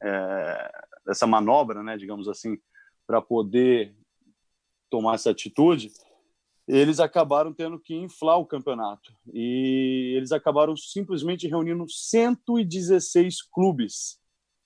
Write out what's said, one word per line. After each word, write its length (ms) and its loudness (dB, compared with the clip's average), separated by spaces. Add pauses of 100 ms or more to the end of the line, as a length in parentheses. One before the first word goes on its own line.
é, 680 -4 (340)
dessa 220 0
manobra, 560 2
né, 140 -8
digamos 320 -10
assim, 280 -8 (480)
pra 160 0
poder 720 2 (960)
tomar 260 0
essa 140 0
atitude, 600 2 (760)
eles 360 4
acabaram 520 2
tendo 240 -8
que 160 -14
inflar 440 0
o 80 0
campeonato. 680 -6 (200)
E 840 -2
eles 160 -2
acabaram 460 2
simplesmente 680 -6
reunindo 440 -4
cento 680 0
e 60 2
dezesseis 760 2
clubes 760 -2 (480)